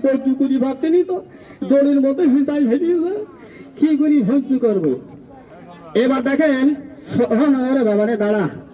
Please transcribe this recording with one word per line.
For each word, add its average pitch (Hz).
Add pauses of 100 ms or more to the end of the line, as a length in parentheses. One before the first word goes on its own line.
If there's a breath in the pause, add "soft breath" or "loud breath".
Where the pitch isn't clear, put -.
(140)
দু 262
কোটি 262
ভাবতে 269
নি 349
তো, 359 (460 loud breath)
দড়ির 277
মতো 269
হিসাব 285
ভেঙে 320
যায়। 415 (540 loud breath)
কি 302
করি 294
সহ্য 262
করবো? 185 (920)
এবার 262
দেখেন, 277 (420)
স-, 240
ও 269
না, 262
আরে 254
বাবা 208
রে, 233
দাঁড়া। 208 (240)